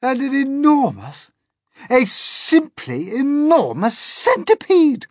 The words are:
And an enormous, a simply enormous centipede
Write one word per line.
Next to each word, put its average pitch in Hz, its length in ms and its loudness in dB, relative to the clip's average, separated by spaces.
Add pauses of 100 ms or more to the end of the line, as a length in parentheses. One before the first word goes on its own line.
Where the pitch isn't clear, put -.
And 254 200 -2
an 269 140 -2
enormous, 269 960 0 (580)
a 254 160 4
simply 190 1080 -2
enormous 269 840 0
centipede 370 1120 0